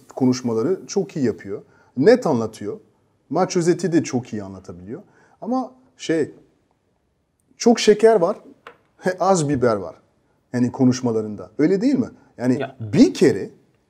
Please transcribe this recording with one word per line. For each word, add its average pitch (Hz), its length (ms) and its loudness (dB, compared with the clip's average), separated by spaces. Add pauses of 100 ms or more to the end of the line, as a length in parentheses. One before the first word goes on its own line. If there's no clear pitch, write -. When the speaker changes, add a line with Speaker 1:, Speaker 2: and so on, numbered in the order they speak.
(160)
Speaker 1:
konuşmaları 127 680 0
çok - 300 -6
iyi 135 100 -2
yapıyor. 107 360 -6 (340)
Net 214 300 4
anlatıyor. 110 500 -4 (540)
Maç 180 260 -2
özeti 170 360 0
de 165 100 2
çok - 300 -8
iyi 104 100 -10
anlatabiliyor. 95 600 -16 (380)
Ama 240 320 -6 (240)
şey, 160 340 -2 (1300)
çok 233 240 2
şeker 214 400 6
var, 185 160 -2 (680)
<laughs> 180 160 -2
az 175 280 2
biber 123 280 0
var. 90 180 -10 (580)
Yani 123 200 -2
konuşmalarında. 110 840 -2
Öyle 180 220 2
değil 269 140 2
mi? 240 120 -2 (320)
Yani 123 220 -2
Speaker 2:
Ya. - 200 -10
Speaker 1:
bir 156 340 4
kere, 113 360 2 (400)